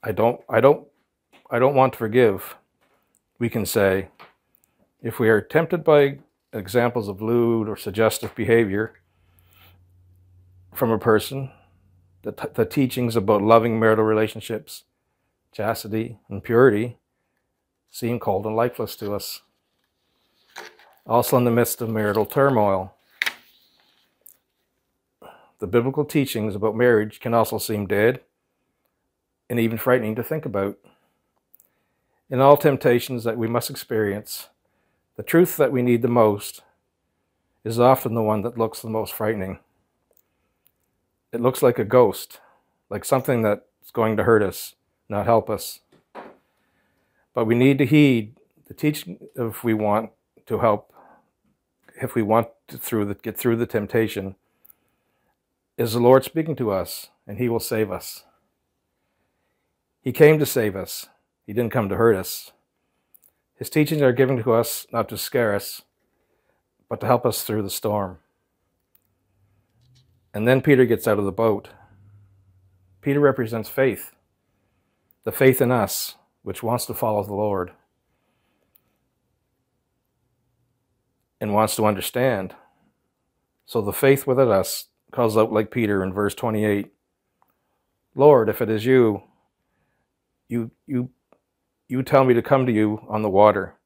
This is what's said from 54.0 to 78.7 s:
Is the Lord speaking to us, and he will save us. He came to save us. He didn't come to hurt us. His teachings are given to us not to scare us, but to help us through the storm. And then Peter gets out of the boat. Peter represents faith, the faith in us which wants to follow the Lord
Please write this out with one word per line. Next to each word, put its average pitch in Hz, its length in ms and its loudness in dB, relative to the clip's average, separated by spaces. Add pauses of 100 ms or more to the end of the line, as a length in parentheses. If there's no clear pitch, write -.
Is 113 160 -2
the 120 60 0
Lord 127 240 8
speaking 160 340 -6
to 110 140 -2
us, - 360 -6 (180)
and 101 120 -14
he 123 120 -2
will 113 100 -2
save 110 320 -4
us. - 320 -12 (1800)
He 131 100 -4
came 151 280 6
to 147 60 2
save 107 300 -2
us. - 320 -12 (400)
He 107 60 -12
didn't 117 180 -2
come 107 180 -2
to 98 60 -2
hurt 113 200 4
us. - 360 -10 (1040)
His - 140 -12
teachings 156 320 0
are 131 100 4
given 127 320 0
to 117 100 0
us 117 380 -2
not 113 180 -4
to 104 80 -10
scare 113 380 -2
us, - 280 -10 (1080)
but 113 100 -10
to 104 60 -10
help 120 200 2
us 113 180 -2
through 107 200 -4
the 98 60 -8
storm. 101 480 -4 (2250)
And 107 140 -4
then 131 140 4
Peter 131 240 6
gets 110 220 -2
out 104 120 2
of 101 60 -2
the 98 60 -2
boat. 107 380 -2 (1300)
Peter 143 180 0
represents 117 500 0
faith, 131 420 -2 (1120)
the 110 80 -6
faith 135 300 4
in 123 100 2
us - 440 -4 (280)
which - 200 -12
wants 120 240 -4
to 117 60 -12
follow 107 300 -2
the 101 100 -10
Lord 98 380 -4 (3750)